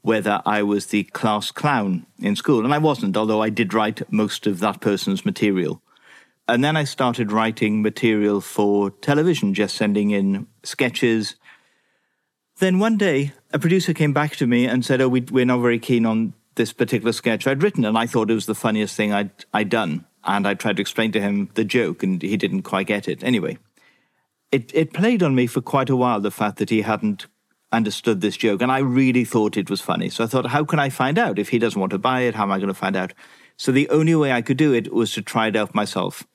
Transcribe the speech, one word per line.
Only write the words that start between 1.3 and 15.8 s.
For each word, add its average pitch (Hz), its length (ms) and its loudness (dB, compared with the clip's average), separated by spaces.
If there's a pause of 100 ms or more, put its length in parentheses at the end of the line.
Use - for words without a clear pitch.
clown 104 540 -2 (120)
in 101 160 -2
school. 113 300 2
And 139 100 2
I 147 40 0
wasn't, 123 380 0
although 107 260 2
I 110 80 0
did 104 220 -2
write 110 380 -2
most 107 360 -2
of 98 140 0
that 101 200 -2
person's 98 440 -2
material. 95 560 -2 (680)
And 120 160 2
then 156 120 0
I 151 80 0
started 123 460 -2
writing 110 520 0
material 104 580 2
for 101 500 0
television, 147 640 0
just 101 220 -2
sending 104 340 0
in 98 380 0 (160)
sketches. 113 720 -2 (1200)
Then 185 220 2
one 220 180 2
day, 143 340 0 (200)
a 143 60 -2
producer 170 360 2
came 147 180 2
back 151 240 0
to 135 100 0
me 120 200 2
and 123 180 0
said, 131 160 2
"Oh, 131 80 4
we, 127 120 2
we're 123 240 2
not 123 160 2
very 120 180 2
keen 117 260 2